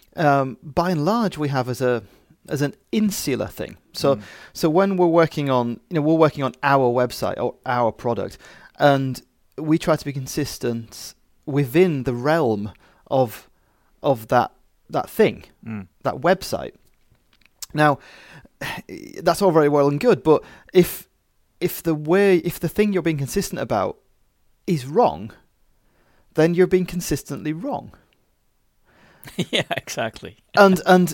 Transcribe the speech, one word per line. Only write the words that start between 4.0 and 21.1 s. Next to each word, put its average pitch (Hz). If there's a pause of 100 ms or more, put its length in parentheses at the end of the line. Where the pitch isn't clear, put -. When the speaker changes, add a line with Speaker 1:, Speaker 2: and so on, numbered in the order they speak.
Speaker 2:
Mm. 208 (320)
Speaker 1:
so 165
when 190
we're 180
working 160
on, 120 (100)
you 170
know, 151
we're 160
working 151
on 123 (100)
our 139
website 123
or 120 (100)
our 123
product, 104 (420)
and 135 (360)
we 156
try 160
to -
be 139
consistent 131 (320)
within 143
the 127
realm 120 (380)
of, 123 (540)
of 117
that, 120 (380)
that -
thing, 185 (220)
Speaker 2:
Mm. 107 (160)
Speaker 1:
that 127
website. 165 (1000)
Now, 151 (640)
<sighs> -
that's 170
all 185
very 151
well 143
and 143
good, 233
but 156 (300)
if, - (520)